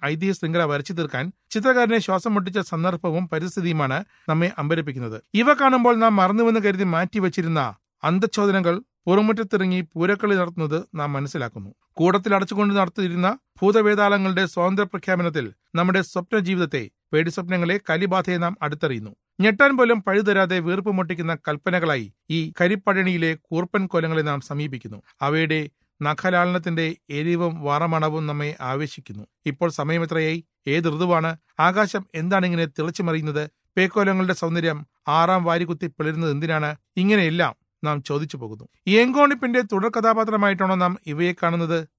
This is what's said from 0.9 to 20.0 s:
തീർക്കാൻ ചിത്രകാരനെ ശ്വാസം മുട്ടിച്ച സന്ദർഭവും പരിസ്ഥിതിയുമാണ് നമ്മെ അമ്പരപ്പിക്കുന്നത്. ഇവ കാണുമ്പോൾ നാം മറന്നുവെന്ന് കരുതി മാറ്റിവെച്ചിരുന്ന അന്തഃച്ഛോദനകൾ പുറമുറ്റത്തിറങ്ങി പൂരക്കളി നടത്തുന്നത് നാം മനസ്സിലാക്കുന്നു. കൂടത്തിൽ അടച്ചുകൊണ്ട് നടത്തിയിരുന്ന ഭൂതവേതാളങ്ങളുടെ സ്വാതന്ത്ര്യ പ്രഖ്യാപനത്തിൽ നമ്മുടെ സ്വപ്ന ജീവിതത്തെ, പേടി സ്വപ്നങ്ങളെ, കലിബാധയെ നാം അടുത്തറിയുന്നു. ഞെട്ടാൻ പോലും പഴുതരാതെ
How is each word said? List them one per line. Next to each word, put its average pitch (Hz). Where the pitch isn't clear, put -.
തീർക്കാൻ 156
ചിത്രകാരനെ 233
ശ്വാസം 190
മുട്ടിച്ച 196
സന്ദർഭവും 175
പരിസ്ഥിതിയുമാണ് 160
നമ്മെ 165
അമ്പരപ്പിക്കുന്നത്. 143
ഇവ 233
കാണുമ്പോൾ 254
നാം 220
മറന്നുവെന്ന് 214
കരുതി 196
മാറ്റിവെച്ചിരുന്ന 170
അന്തഃച്ഛോദനകൾ 190
പുറമുറ്റത്തിറങ്ങി 196
പൂരക്കളി 196
നടത്തുന്നത് 175
നാം 147
മനസ്സിലാക്കുന്നു. 135
കൂടത്തിൽ 185
അടച്ചുകൊണ്ട് 202
നടത്തിയിരുന്ന 180
ഭൂതവേതാളങ്ങളുടെ 202
സ്വാതന്ത്ര്യ 190
പ്രഖ്യാപനത്തിൽ 175
നമ്മുടെ 185
സ്വപ്ന 180
ജീവിതത്തെ, 175
പേടി 160
സ്വപ്നങ്ങളെ, 175
കലിബാധയെ 180
നാം 170
അടുത്തറിയുന്നു. 139
ഞെട്ടാൻ 220
പോലും 233
പഴുതരാതെ 190